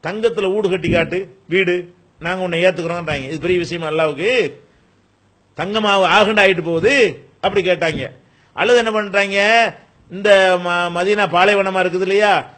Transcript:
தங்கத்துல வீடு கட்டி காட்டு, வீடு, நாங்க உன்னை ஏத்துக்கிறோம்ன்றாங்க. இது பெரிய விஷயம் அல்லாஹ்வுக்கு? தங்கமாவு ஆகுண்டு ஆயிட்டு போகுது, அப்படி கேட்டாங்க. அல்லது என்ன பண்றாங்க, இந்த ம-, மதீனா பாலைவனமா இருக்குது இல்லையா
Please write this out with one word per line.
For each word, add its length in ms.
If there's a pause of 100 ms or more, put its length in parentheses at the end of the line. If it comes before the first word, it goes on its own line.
தங்கத்துல 520
வீடு 140
கட்டி 220
காட்டு, 460 (120)
வீடு, 440 (260)
நாங்க 240
உன்னை 220
ஏத்துக்கிறோம்ன்றாங்க. 600
இது 160
பெரிய 180
விஷயம் 400
அல்லாஹ்வுக்கு? 540 (1040)
தங்கமாவு 460
ஆகுண்டு 400
ஆயிட்டு 200
போகுது, 600 (180)
அப்படி 300
கேட்டாங்க. 400 (420)
அல்லது 260
என்ன 120
பண்றாங்க, 840 (360)
இந்த 540
ம-, 40
மதீனா 640
பாலைவனமா 500
இருக்குது 180
இல்லையா 580